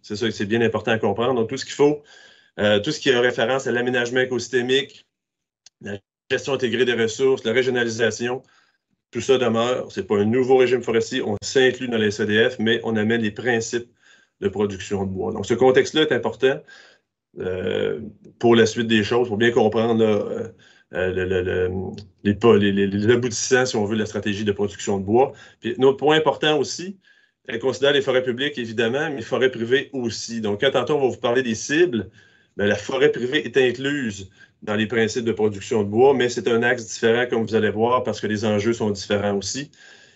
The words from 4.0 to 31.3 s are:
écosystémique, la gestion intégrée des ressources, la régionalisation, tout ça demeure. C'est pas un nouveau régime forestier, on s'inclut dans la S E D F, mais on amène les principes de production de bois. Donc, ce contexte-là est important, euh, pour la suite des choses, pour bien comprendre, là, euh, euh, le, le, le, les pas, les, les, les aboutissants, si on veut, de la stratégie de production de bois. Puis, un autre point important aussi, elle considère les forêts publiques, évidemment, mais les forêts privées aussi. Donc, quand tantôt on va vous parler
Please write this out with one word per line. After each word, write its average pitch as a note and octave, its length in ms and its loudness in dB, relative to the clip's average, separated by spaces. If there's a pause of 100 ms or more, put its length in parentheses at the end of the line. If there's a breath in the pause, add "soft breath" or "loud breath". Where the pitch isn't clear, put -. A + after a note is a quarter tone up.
écosystémique, B2+ 880 -2 (720)
la G2+ 160 -10 (320)
gestion C3+ 240 -2
intégrée B2 320 0
des A#2+ 80 0
ressources, B2 520 0
la A2+ 80 0
régionalisation, A#2+ 920 -2 (680 soft breath)
tout A#2+ 100 -6
ça B2+ 160 4
demeure. A#2+ 540 0
C'est G2 140 -6
pas G#2+ 120 0
un G2+ 80 2
nouveau B2+ 320 4
régime B2 260 4
forestier, A2+ 400 -2
on G#2+ 180 -4
s'inclut C3 460 0
dans A#2 100 -2
la G#2+ 100 2
S G2+ 120 -4
E A2 60 -2
D A2 240 2
F, - 100 -8
mais A2+ 240 0
on A2+ 120 -4
amène A2 260 0
les G#2+ 100 -2
principes A#2 580 -4 (520 soft breath)
de G2 80 -2
production G2 560 -4
de F#2+ 40 -6
bois. F#2+ 220 -6
Donc, G2+ 140 -6
ce - 80 -2
contexte-là C3 480 4
est D3+ 100 0
important, B2+ 500 0 (800 loud breath)
euh, G2 600 -4 (380)
pour A#2 180 6
la A2+ 100 8
suite A2+ 220 -2
des A2 160 4
choses, A#2+ 240 2
pour G2+ 100 -4
bien A#2 140 4
comprendre, A2+ 520 2
là, G#2+ 80 4
euh, G2+ 360 -2 (460 soft breath)
euh, F#2 180 -2
le, F#2 140 -2
le, F#2 160 0
le, F2+ 280 -2 (540)
les G2+ 120 2
pas, A2+ 200 6
les, G2+ 160 4
les, G2 140 2
les G2+ 260 0
aboutissants, B2 540 2
si B2+ 100 -6
on G#2+ 100 0
veut, G#2+ 100 -4
de G#2+ 60 -2
la G#2 40 -2
stratégie G#2 380 -6
de G#2 80 0
production G2+ 480 -4
de F#2+ 40 -6
bois. A#2+ 300 2 (260 loud breath)
Puis, A2+ 200 -6
un - 20 2
autre C3+ 160 6
point C#3+ 180 4
important D3+ 440 2
aussi, F3 400 -6 (480 soft breath)
elle A#2 100 -6
considère C3 340 0
les C#3+ 120 2
forêts B2+ 180 2
publiques, B2+ 380 -4
évidemment, A#2 500 -2
mais C#3 60 -6
les B2 80 -8
forêts B2+ 260 0
privées A#2 440 -2
aussi. A#2 480 -6
Donc, G#2 200 -4
quand C#3 80 2
tantôt C3 240 0
on D3 80 0
va C3 60 2
vous G#2+ 120 -2
parler B2 220 0